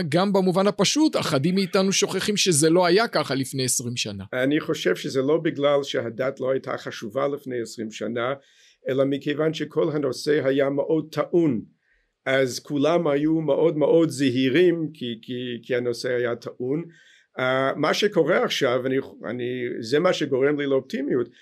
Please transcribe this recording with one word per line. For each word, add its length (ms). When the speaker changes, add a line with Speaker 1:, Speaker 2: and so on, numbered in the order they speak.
Speaker 1:
גם 240
במובן 340
הפשוט, 500
אחדים 380
מאיתנו 380
שוכחים 440
שזה 340
לא 160
היה 220
ככה 260
לפני 300
עשרים 320
שנה. 360
Speaker 2:
אני 280
חושב 360
שזה 260
לא 160
בגלל 440
שהדת 580
לא 100
הייתה 280
חשובה 500
לפני 320
עשרים 300
שנה, 440
אלא 160
מכיוון 500
שכל 380
הנושא 520
היה 260
מאוד 420
טעון. 480
אז 340
כולם 460
היו 340
מאוד 360
מאוד 320
זהירים, 840
כי, 280
כי, 400
כי 140
הנושא 320
היה 280
טעון. 480
אה, 380
מה 180
שקורה 500
עכשיו, 420
אני, 100
אני, 400
זה 180
מה 140
שגורם 480
לי 60
לאופטימיות, 600